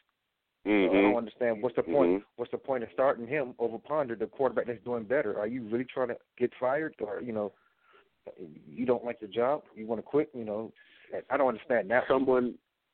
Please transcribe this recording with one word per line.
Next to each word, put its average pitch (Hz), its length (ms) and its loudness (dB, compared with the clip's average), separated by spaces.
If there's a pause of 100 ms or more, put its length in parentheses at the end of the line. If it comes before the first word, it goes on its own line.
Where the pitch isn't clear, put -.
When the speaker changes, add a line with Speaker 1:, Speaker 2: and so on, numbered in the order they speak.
(640)
Speaker 1:
So 98 60 0
I - 20 4
Speaker 2:
Mm-hmm. 95 220 6
Speaker 1:
don't 101 220 6
understand 117 460 -2
what's 123 140 -2
the 127 60 2
point. 135 300 4
Speaker 2:
Mm-hmm. 101 120 0 (120)
Speaker 1:
What's 120 140 -6
the 123 60 -4
point 127 260 -4
of 110 120 -8
starting 131 320 0
him 127 320 -4
over 117 200 -2
Ponder, 143 360 -4
the 107 120 -4
quarterback 117 420 0
that's 117 160 -8
doing 120 200 -4
better? 107 340 0
Are 104 80 0
you 117 220 -6
really 117 160 0
trying 127 240 -4
to 113 80 -6 (220)
get 120 200 0
fired, 143 420 -2
or, 104 200 -6
you 120 120 -8
know, 104 200 -4 (1160)
you 113 160 -4
don't 120 180 2
like 120 160 -6
your 104 100 -12
job, 123 340 0 (100)
you 110 120 -12
wanna 110 160 -4
quit? 151 300 0
You 120 120 -10
know, 107 280 -6 (560)
I 127 80 -2
don't 139 120 4
understand 107 420 0
that. 120 180 4
Speaker 2:
Someone, 127 460 4 (400)